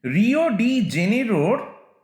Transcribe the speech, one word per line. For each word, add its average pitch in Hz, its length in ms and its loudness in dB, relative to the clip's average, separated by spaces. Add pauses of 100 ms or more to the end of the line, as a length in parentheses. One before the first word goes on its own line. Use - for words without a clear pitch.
রিও 240 440 2
ডি 240 320 0
জেনেরোর 202 800 0 (420)